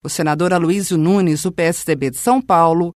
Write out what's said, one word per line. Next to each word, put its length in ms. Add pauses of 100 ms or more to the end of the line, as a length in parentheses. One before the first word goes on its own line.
O 40
senador 440
Aloysio 460
Nunes, 420
do 100
P 120
S 200
D 120
B 160
de 60
São 220
Paulo 580